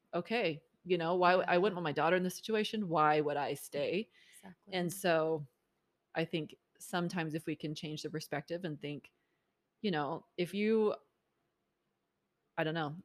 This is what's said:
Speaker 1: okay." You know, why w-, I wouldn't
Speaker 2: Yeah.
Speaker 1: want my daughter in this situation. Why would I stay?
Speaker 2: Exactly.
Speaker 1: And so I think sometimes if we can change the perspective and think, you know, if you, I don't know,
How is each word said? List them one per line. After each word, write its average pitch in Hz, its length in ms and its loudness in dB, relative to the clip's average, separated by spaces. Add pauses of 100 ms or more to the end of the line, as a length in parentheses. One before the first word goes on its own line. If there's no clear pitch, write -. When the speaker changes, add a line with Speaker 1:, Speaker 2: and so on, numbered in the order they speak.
(160)
Speaker 1:
okay." 175 480 -2 (220)
You 175 140 2
know, 165 160 0
why 180 180 6
w-, 185 160 4
I 175 100 6
wouldn't 185 160 2
Speaker 2:
Yeah. 175 80 -4
Speaker 1:
want - 20 -2
my 151 80 0
daughter 151 240 4
in 180 80 2
this 180 120 -2
situation. 214 520 -2
Why 151 320 4
would 147 160 0
I 139 180 -2
stay? 143 540 -2 (300)
Speaker 2:
Exactly. 190 360 -18
Speaker 1:
And 175 180 -2
so 160 540 0 (680)
I 160 100 0
think 160 320 -4 (220)
sometimes 175 560 -4
if 160 120 -6
we 160 80 -2
can 151 200 -6
change 151 280 -8
the 151 80 -8
perspective 156 540 -6
and 151 160 -6
think, 147 320 -10 (680)
you 208 100 0
know, 151 340 -2 (100)
if 180 180 -2
you, 214 400 4 (1600)
I 165 60 2
don't 156 100 -2
know, 156 300 -4